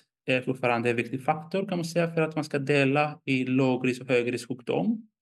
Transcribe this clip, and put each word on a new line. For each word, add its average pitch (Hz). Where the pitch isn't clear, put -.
är 127
fortfarande 120
en 117
viktig 120
faktor, 175
kan 175
man 170
säga, 170
för 165
att 156
man 156
ska 147
dela 143
i 131
lågrisk- 127
och 135
högrisksjukdom. 123